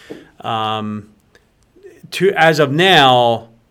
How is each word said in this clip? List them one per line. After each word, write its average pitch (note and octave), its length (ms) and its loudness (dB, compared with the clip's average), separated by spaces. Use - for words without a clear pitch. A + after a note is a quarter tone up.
Um, G#2+ 680 -8
to, F#3+ 200 -2
as D#3+ 260 2
of C#3+ 140 0
now, C3 760 2